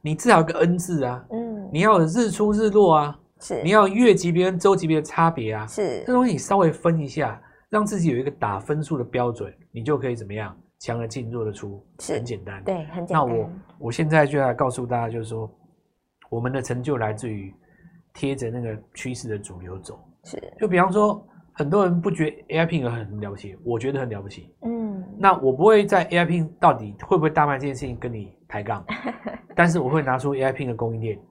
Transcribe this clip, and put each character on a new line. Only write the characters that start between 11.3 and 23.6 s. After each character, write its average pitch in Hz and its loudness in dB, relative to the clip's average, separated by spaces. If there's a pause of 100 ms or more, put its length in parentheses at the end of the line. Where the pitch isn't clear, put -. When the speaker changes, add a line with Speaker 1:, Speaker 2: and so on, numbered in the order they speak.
Speaker 1:
的 107 -4
出， 101 -14 (140)
Speaker 2:
是。 - -8
Speaker 1:
很 120 -4
简 107 -8
单。 98 -14
Speaker 2:
对， 170 -4
很 170 -10
简 175 -2
单。 143 2
Speaker 1:
那 117 -2
我， 113 -2 (280)
我 117 -6
现 156 -2
在 156 4
就 139 0
来 127 0
告 127 0
诉 123 -6
大 120 -2
家， 117 -2
就 113 -6
是 113 -6
说， 110 -10 (800)
我 117 -4
们 127 -2
的 135 -2
成 127 -6
就 131 -2
来 107 -2
自 113 -8
于 98 -10 (600)
贴 135 -4
着 123 -6
那 120 -6
个 110 -6 (160)
趋 127 -8
势 117 -10
的 107 -4
主 92 -12
流 92 -12
走。 - -16 (240)
Speaker 2:
是。 - -14 (160)
Speaker 1:
就 214 -2
比 180 4
方 180 4
说， 208 0 (260)
很 143 -4
多 196 4
人 175 2
不 185 -2
觉 151 0
得 - -20
A 160 2
IPin 156 -2
很 104 -8
了 101 -6
不 101 -10
起， 95 -16